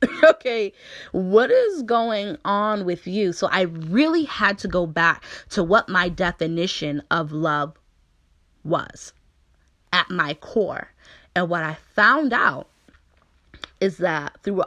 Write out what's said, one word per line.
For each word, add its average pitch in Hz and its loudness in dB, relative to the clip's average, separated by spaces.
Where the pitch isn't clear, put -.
<laughs> - 4
Okay, 240 4
what 196 4
is 427 2
going 220 -2
on 208 0
with 180 -4
you? 190 0
So 180 -2
I 190 0
really 190 0
had 202 -2
to - -8
go 180 0
back 165 0
to 196 -2
what 196 4
my 180 0
definition 165 -4
of 160 -4
love 151 -2
was - -6
at 180 2
my 160 -2
core. - -4
And 175 0
what 170 -2
I 160 -6
found 247 4
out 147 -2
is 190 0
that 156 -2
through 196 -2